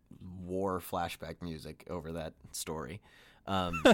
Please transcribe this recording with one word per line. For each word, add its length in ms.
war 360
flashback 640
music 480
over 240
that 200
story. 500
Um, 360